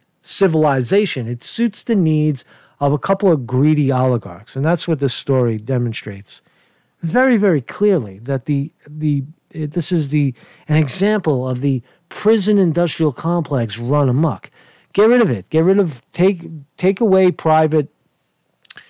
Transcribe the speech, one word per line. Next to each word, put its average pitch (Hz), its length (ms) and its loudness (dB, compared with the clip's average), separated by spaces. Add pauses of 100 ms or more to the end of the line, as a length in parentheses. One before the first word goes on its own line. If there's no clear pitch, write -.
(220)
civilization. 156 1080 0
It 120 160 -10
suits - 380 -4
the 226 120 0
needs 156 480 0 (380)
of 143 100 2
a 147 80 0
couple 196 320 0
of 131 160 0
greedy 143 420 2
oligarchs. 127 680 -2
And 135 80 -2
that's 165 200 0
what 160 140 -2
this 135 140 0
story 123 420 0
demonstrates 110 880 -6 (600)
very, 247 360 2
very 190 240 2
clearly, 123 580 -2
that 127 260 -4
the, 143 260 -2 (160)
the, 151 360 -2 (280)
it, 151 200 -8
this 175 200 -4
is 156 180 -2
the, 143 240 0 (340)
an 151 100 2
example 160 680 0
of 127 140 -4
the 135 200 0 (280)
prison 208 480 0
industrial 165 540 0
complex 135 680 -4
run 135 320 0
amok. 135 400 -2 (440)
Get 208 140 4
rid 247 140 4
of 196 80 2
it. 104 200 -4
Get 160 140 2
rid 190 160 4
of, 156 220 -2 (100)
take, 180 300 0 (360)
take 190 220 0
away 190 320 4
private, 156 580 2 (1000)